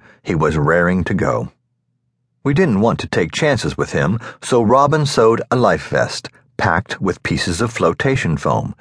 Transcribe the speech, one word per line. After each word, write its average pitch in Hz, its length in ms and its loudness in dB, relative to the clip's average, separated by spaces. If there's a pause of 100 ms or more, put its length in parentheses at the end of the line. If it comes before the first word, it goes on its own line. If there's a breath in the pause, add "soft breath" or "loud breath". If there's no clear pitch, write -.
(240 soft breath)
he - 100 -4
was 78 240 0
raring 87 460 2
to 101 100 -2
go. 60 380 -2 (920)
We 139 120 0
didn't 139 260 2
want 110 200 2
to - 60 -8
take 87 240 -2
chances 135 460 -2
with 73 140 -4
him, 82 280 0 (220 loud breath)
so 120 220 2
Robin 143 420 4
sewed 113 460 2
a 131 40 2
life 98 340 2
vest, - 400 -4 (280 soft breath)
packed - 440 -2
with 92 220 -4
pieces 85 380 -2
of 113 100 -2
flotation 117 680 0
foam, - 440 -4